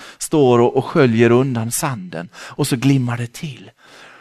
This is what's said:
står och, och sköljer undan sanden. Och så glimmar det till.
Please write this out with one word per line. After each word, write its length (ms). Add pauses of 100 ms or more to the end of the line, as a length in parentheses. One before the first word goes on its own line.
(180)
står 400
och, 180
och 80
sköljer 460
undan 400
sanden. 640
Och 320
så 100
glimmar 400
det 160
till. 380 (500)